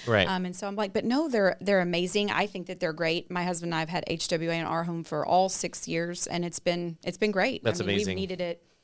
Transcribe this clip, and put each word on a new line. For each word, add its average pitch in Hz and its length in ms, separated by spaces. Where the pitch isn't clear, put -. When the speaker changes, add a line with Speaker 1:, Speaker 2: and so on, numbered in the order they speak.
Speaker 1:
Right. 104 220
Speaker 2:
Um, 185 180
and 180 80
so 202 140
I'm 196 80
like, 202 160
"But 208 140
no, 285 240
they're, 202 320
they're 190 180
amazing. 185 520
I 196 160
think 180 200
that 185 140
they're 175 100
great." 165 400
My 180 140
husband 170 240
and 170 60
I 160 40
have 160 80
had 170 200
H - 200
W 165 240
A 165 40
in 165 100
our 165 180
home 165 220
for 151 200
all 185 220
six - 400
years, 170 400
and 175 160
it's 170 160
been, 175 460
it's 180 120
been 214 140
great. 202 320
Speaker 1:
That's 180 160
Speaker 2:
I 196 60
mean, 202 100
Speaker 1:
amazing. 190 220
Speaker 2:
we've 190 60
needed 180 180
it, 170 200